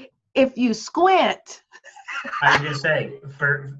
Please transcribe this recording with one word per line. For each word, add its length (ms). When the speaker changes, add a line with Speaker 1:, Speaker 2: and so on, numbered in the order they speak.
Speaker 1:
<laughs> 280
Speaker 2:
if 220
you 180
squint. 880
Speaker 1:
I 100
was 100
gonna 140
say, 440
for, 420